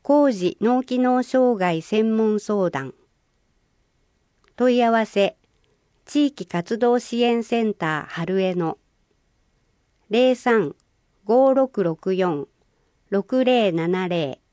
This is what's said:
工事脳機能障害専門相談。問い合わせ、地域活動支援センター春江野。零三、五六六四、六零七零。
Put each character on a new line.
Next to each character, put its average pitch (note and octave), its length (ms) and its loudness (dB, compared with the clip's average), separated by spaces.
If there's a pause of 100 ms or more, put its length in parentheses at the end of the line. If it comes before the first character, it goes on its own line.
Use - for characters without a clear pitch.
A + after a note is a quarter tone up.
工 C#4+ 300 4
事 F3+ 320 -2
脳 B3 200 2
機 B3+ 160 -4
能 B3+ 240 2
障 B3 360 2
害 F3 240 -2
専 A3 340 0
門 G#3+ 240 0
相 G3 300 -2
談。 C3+ 240 -8 (1600)
問 B3 180 2
い A#3+ 80 2
合 A#3 80 2
わ A3+ 140 2
せ、 G3+ 320 -2 (720)
地 D4 220 0
域 A3+ 180 -8
活 F3+ 320 -6
動 A#3+ 200 2
支 A#3 220 -6
援 A#3 240 0
セ A#3 180 -2
ン G#3+ 120 -2
タ D#3 340 -4
ー - 60 -18
春 F3+ 260 -2
江 F#3 140 -2
野。 E3+ 240 -4 (1300)
零 B3+ 260 2
三、 A3 400 0 (520)
五 C4 260 4
六 C4 320 0
六 F3 300 -4
四、 F3 340 -2 (640)
六 G3+ 340 0
零 A#3 280 2
七 F3 360 -2
零。 D#3+ 320 -4 (120)